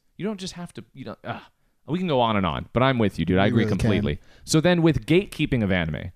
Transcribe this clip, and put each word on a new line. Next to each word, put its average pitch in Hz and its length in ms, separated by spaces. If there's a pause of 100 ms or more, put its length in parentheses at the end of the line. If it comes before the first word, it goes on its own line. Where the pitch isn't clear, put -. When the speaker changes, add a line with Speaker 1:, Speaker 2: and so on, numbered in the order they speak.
(180)
Speaker 1:
You 160 80
don't 208 140
just 185 140
have 175 200
to, - 100 (120)
you 131 100
know, 107 100 (100)
ugh. 110 160 (460)
We 165 120
can 185 80
go 135 140
on 113 160
and 95 80
on, 69 280
but 117 80
I'm 131 160
with 107 220
you, 82 60
dude. 90 120
I 95 60
Speaker 2:
We 101 60
Speaker 1:
agree 123 160
Speaker 2:
really 107 60
can. 95 60
Speaker 1:
completely. 90 420 (260)
So 160 160
then 175 200
with 143 240
gatekeeping 151 580
of 95 80
anime, 82 440